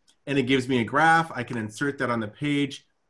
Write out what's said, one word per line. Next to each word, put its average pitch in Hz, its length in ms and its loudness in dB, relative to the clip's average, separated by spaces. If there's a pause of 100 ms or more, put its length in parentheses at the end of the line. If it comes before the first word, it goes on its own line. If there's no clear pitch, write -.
(280)
and 143 100 -2
it 135 60 2
gives 123 240 2
me 127 120 2
a 110 60 0
graph. 165 480 4
I 123 100 -6
can 120 140 -8
insert 135 400 -6
that 123 120 -2
on 117 100 0
the 107 80 -4
page. 143 580 -4 (240)